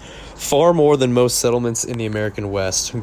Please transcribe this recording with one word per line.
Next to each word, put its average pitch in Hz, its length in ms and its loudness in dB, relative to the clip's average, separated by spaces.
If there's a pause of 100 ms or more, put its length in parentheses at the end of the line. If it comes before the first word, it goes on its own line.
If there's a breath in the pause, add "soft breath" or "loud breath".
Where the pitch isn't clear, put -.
(340 loud breath)
"Far 160 400 2
more 147 220 4
than 131 180 2
most 123 260 2
settlements 120 420 -2
in 120 160 -6
the 113 80 -4
American 107 440 -6
West." 95 420 -4 (100)